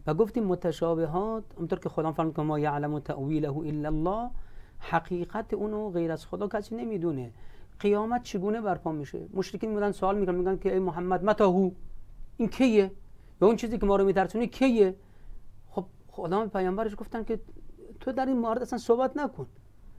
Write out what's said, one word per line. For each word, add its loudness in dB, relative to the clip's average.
و 2
گفتیم 2
متشابهات، 0
اونطور -2
که -8
خدا 0
فرمود -2
که -2
«ما 0
یعلم 0
تأویله -2
الا -4
الله»، 0
حقیقت -2
اونو -2
غیر 0
از -6
خدا -4
کسی -4
نمی‌دونه. -2
قیامت 2
چگونه -2
برپا -2
می‌شه؟ -6
مشرکین -2
می‌بودن 2
سوال 0
می‌کردن، 2
می‌گن 2
که 0
«ای 2
محمد، 0
متی 4
هو؟ 6
این 0
کیه؟ 6
یا 10
اون 6
چیزی -4
که 2
ما 6
رو 6
می‌ترسونه 2
کیه؟» 6
خب، -4
خدا -2
و -4
پیامبرش 0
گفتن -6
که -2
«تو -2
در 0
این 2
مورد 0
اصلاً -4
صحبت 2
نکن، -4